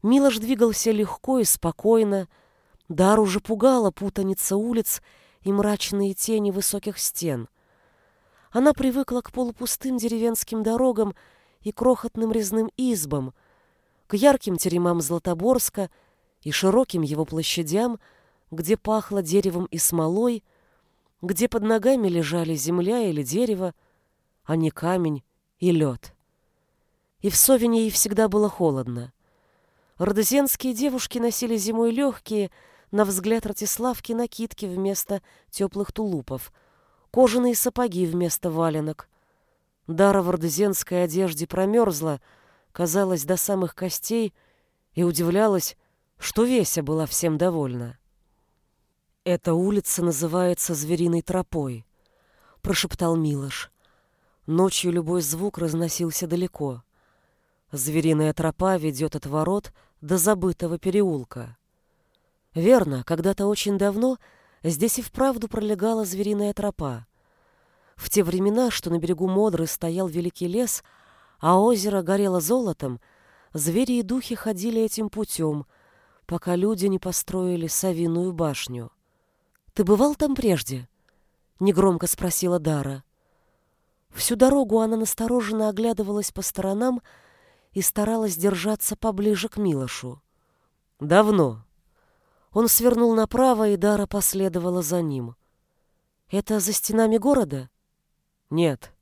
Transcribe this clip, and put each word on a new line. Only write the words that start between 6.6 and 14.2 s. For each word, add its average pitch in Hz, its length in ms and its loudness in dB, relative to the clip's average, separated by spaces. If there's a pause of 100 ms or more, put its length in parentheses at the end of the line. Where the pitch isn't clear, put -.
стен. 131 500 -4 (1000)
Она 269 220 4
привыкла 254 480 0
к - 100 -16
полупустым 247 680 -4
деревенским 226 640 -2
дорогам 226 520 2 (460)
и 208 100 -6
крохотным 226 600 0
резным 220 460 0
избам, 151 560 -2 (720)
к - 80 -4
ярким 214 420 4